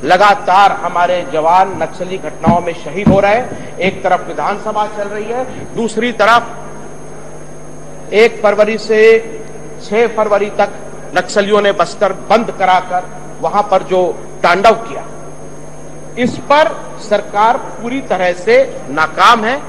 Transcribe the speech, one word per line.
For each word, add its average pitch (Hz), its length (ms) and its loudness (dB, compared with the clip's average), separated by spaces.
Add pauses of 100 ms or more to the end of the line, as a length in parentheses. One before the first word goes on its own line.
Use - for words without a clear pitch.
लगातार 190 680 6
हमारे 175 600 0
जवान 165 500 2
नक्सली 180 360 -6
घटनाओं 156 420 0
में 170 240 -6
शहीद 170 240 0
हो 196 120 6
रहे 202 140 4
हैं। - 440 -6
एक 185 240 -2
तरफ 180 260 0
विधानसभा 202 580 -4
चल 202 160 -8
रही 208 220 -6
है, 240 500 -8
दूसरी 226 380 -2
तरफ 220 340 4 (1700)
एक 220 300 4
फरवरी 208 360 4
से 220 400 6 (680)
छह 226 220 2
फरवरी 208 440 0
तक 202 180 0 (480)
नक्सलियों 208 460 2
ने 202 100 4
बस्तर 190 400 0
बंद 214 460 0
कराकर 180 500 2 (320)
वहां 180 220 0
पर 190 200 2
जो 180 360 0 (240)
तांडव 190 300 6
किया, - 320 -4 (1120)
इस 240 120 2
पर - 540 2 (260)
सरकार 208 460 2
पूरी 247 440 -8
तरह 180 320 0
से 240 480 2 (100)
नाकाम 180 540 4
है। 262 240 -2